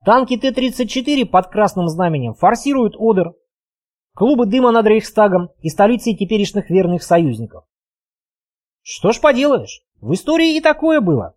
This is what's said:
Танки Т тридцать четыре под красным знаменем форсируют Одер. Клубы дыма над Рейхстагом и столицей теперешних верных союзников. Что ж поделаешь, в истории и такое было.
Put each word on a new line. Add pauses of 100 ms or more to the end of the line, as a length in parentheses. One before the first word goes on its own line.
Танки
Т
тридцать
четыре
под
красным
знаменем
форсируют
Одер. (800)
Клубы
дыма
над
Рейхстагом (100)
и
столицей
теперешних
верных
союзников. (1160)
Что
ж
поделаешь, (180)
в
истории
и
такое
было.